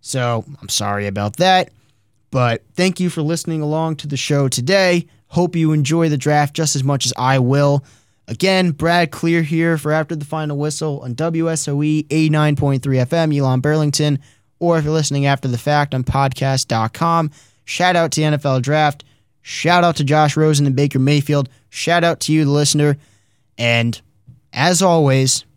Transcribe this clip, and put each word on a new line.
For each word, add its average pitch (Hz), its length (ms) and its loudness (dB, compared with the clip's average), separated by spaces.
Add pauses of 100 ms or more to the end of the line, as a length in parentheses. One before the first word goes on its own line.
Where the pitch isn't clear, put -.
So, 120 420 -4 (160)
I'm 98 80 -20
sorry 101 380 -4
about 101 320 -4
that, 185 320 2 (600)
but 123 320 0 (120)
thank 185 260 0
you 180 80 0
for 165 140 -4
listening 160 400 -4
along 156 340 -2
to - 100 -14
the 143 120 -6
show 143 280 0
today. 175 600 2 (220)
Hope 175 280 -2
you 160 160 2
enjoy 156 380 0
the 147 80 0
draft 147 360 0
just 156 220 -2
as 135 80 -2
much 139 220 0
as 123 100 -4
I 131 220 2
will. 143 440 2 (460)
Again, 185 440 0
Brad 165 380 0
Clear 170 300 0
here 165 380 0
for 151 120 -4
After 156 240 -2
the 147 120 -10
Final 151 320 -6
Whistle 147 420 -4
on 123 140 -8
W 165 360 -2
S 160 160 -4
O 143 160 -2
E 151 280 0
eighty-nine 151 460 2
point 139 260 0
three 135 160 0
F 127 160 -2
M, 160 180 0
Elon 131 280 0
Burlington, 147 580 0 (420)
or 170 160 2
if 156 80 0
you're 151 80 -2
listening 143 320 -2
after 139 240 0
the 123 80 -2
fact 147 380 0
on 127 100 -2
podcast 135 640 -2
dot 113 240 -2
com. 165 380 0 (340)
Shout 180 320 0
out 165 160 0
to - 80 -2
the 156 60 0
N 151 80 0
F 147 100 -4
L 131 160 0
Draft. 147 440 0 (360)
Shout 175 420 0
out 170 140 2
to 151 80 -2
Josh 147 320 2
Rosen 156 300 2
and 135 100 0
Baker 139 240 0
Mayfield. 143 480 0 (200)
Shout 170 360 0
out 170 160 0
to - 120 -2
you, 156 120 4
the 143 60 2
listener. 147 460 2 (640)
And 117 420 0 (520)
as 170 300 2
always 139 640 2 (120)